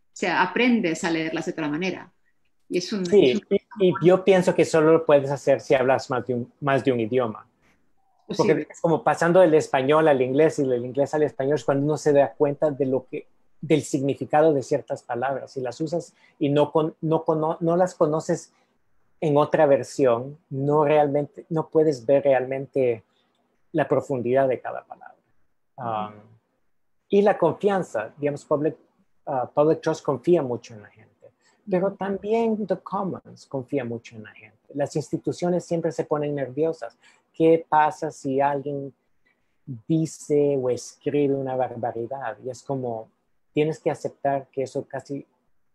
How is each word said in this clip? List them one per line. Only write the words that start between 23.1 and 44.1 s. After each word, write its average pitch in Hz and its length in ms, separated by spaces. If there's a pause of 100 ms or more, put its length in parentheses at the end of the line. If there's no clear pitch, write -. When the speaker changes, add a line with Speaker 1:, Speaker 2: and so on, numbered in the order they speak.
Speaker 2:
la 151 160
profundidad 131 600
de 123 120
cada 120 240
palabra. - 320 (600)
Um, 107 360 (960)
y 196 120
la 202 160
confianza, 170 800
digamos, 143 260
public, 156 320 (500)
uh, 123 280
public 151 280
trust 160 220
confía 156 380
mucho 120 320
en 104 80
la 101 80
gente, - 420 (380)
pero 190 240
también 208 720
The 180 120
Commons 175 640
confía 135 400
mucho 117 320
en 107 60
la 101 80
gente. 107 260 (160)
Las 139 220
instituciones 165 720
siempre 165 260
se 160 140
ponen 147 300
nerviosas. 139 640 (360)
¿Qué 165 360
pasa 151 420
si 135 300
alguien 139 520 (920)
dice 147 720
o 127 80
escribe 139 640
una 135 200
barbaridad? 120 880
Y 123 60
es 123 140
como, 123 460 (440)
tienes 151 260
que 160 120
aceptar 139 600